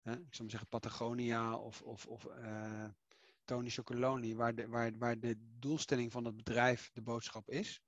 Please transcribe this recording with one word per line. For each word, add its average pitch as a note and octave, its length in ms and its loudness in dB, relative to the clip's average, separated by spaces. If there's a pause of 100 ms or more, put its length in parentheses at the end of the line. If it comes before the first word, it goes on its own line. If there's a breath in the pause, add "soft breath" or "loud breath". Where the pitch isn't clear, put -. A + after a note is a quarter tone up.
Hè? A2+ 100 -4
Ik D#3 220 -6
zal - 80 -8
maar A2 80 -6
zeggen, A2 200 -6
Patagonia A#2 840 0
of, A2+ 260 -8
of, A2 240 -10
of, A2 200 -12
eh, A2 600 -6 (580 loud breath)
Tony B2 260 0
Chocolonely, A#2+ 680 2
waar A#2 200 4
de, A2+ 120 -4
waar, A#2 300 2
waar A#2 220 2
de A#2 160 2 (240)
doelstelling B2+ 520 2
van A#2 140 -2
het A2 100 -2
bedrijf A#2+ 580 4
de A2+ 80 -8
boodschap A2+ 480 -4
is. E3 380 -2